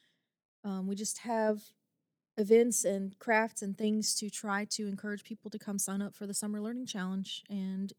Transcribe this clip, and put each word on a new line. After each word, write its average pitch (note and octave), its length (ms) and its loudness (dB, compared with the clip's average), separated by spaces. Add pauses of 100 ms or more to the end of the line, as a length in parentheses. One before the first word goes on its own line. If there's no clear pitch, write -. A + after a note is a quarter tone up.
(640)
Um, F#3+ 220 -2
we G3 80 -2
just G#3 240 -4
have A3 440 2 (720)
events A3+ 480 6
and G3 340 0
crafts A3 440 2
and G3 140 -4
things G#3+ 400 2
to G#3+ 140 -4
try G#3 340 -2
to G#3+ 240 -4
encourage G3+ 340 -6
people G#3+ 280 -12
to G#3+ 80 -8
come G3+ 200 -6
sign G3 240 -2
up G3 120 -8
for G#3 120 -10
the G3+ 80 -6
Summer G#3 260 -4
Learning A#3+ 260 -6
Challenge F#3+ 640 -4
and F#3+ 500 -4